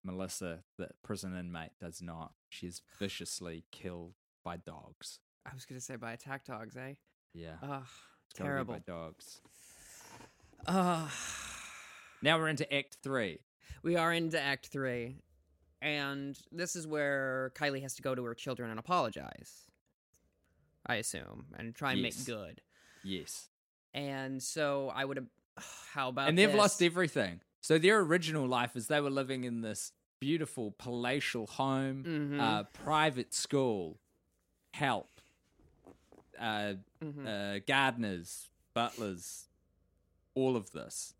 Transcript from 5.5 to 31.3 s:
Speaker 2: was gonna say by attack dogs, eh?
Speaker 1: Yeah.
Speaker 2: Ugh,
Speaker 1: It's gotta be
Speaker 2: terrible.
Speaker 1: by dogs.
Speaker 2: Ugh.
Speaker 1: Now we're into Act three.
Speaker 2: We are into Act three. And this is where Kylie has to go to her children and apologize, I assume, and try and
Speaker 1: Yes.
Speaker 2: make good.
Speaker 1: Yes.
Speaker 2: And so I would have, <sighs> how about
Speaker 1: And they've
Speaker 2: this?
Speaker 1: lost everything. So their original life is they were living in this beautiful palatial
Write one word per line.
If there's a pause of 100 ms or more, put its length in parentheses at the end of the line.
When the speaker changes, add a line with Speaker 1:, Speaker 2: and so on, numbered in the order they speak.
Speaker 2:
was
gonna
say
by
attack
dogs,
eh? (400)
Speaker 1:
Yeah.
Speaker 2:
Ugh, (480)
Speaker 1:
It's
gotta
be
Speaker 2:
terrible.
Speaker 1:
by
dogs. (1300)
Speaker 2:
Ugh. (1120)
Speaker 1:
Now
we're
into
Act
three. (440)
Speaker 2:
We
are
into
Act
three. (640)
And (140)
this
is
where
Kylie
has
to
go
to
her
children
and
apologize, (1200)
I
assume, (120)
and
try
and
Speaker 1:
Yes.
Speaker 2:
make
good. (400)
Speaker 1:
Yes. (440)
Speaker 2:
And
so
I
would
have, (300)
<sighs>
how
about
Speaker 1:
And
they've
Speaker 2:
this?
Speaker 1:
lost
everything. (200)
So
their
original
life
is
they
were
living
in
this (280)
beautiful
palatial